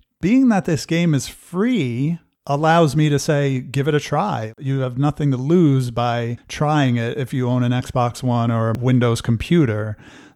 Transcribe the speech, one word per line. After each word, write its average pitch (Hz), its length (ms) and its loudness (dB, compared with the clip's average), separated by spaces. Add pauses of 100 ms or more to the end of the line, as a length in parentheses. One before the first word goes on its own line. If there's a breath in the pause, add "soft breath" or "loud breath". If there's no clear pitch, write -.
(220)
being 254 280 4
that 202 160 2
this 165 220 -2
game 165 280 2
is 135 140 -2
free 170 920 -4 (280)
allows 156 500 2
me 151 120 4
to 143 100 2
say, 143 420 0
"Give 135 280 -4
it 156 60 0
a 147 60 2
try." 147 580 -4
You 135 220 -4
have 123 180 -4
nothing 147 320 0
to 131 60 0
lose 135 540 2
by 120 480 -2 (100)
trying 147 480 0
it 117 200 -4
if 131 160 -6
you 127 160 -2
own 123 140 0
an 120 100 0
Xbox 123 500 -2
One 120 280 0
or 113 200 0
a 113 100 -4
Windows 120 400 2
computer. 110 760 0 (400 loud breath)